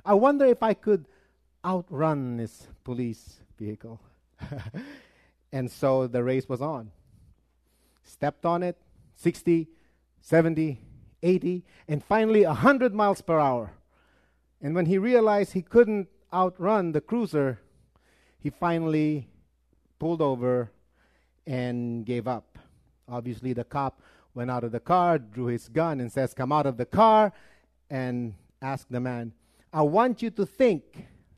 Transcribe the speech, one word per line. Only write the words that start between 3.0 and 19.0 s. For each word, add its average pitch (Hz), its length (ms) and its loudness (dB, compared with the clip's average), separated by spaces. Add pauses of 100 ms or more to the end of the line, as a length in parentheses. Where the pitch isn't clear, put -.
vehicle." 110 460 -14 (380)
<laughs> - 100 -14 (1000)
And 127 180 -6
so 131 380 0
the 120 160 -2
race 131 260 -2
was 127 120 -6
on. 135 280 -8 (1120)
Stepped - 460 -8
on 170 160 -2
it, 175 180 -8 (320)
sixty, 170 560 -2 (520)
seventy, 160 600 0 (400)
eighty, 180 440 -2 (220)
and 151 160 -4
finally 220 380 2
a 165 120 4 (120)
hundred 254 300 4
miles 208 260 0
per 165 160 0
hour. 123 360 0 (840)
And 143 140 -6
when 175 140 0
he 190 100 2
realized 214 560 2
he 185 80 -4
couldn't 214 480 4 (240)
outrun 180 600 0
the 151 80 0
cruiser, 151 580 -2 (800)
he 147 120 -6
finally 156 760 -2 (680)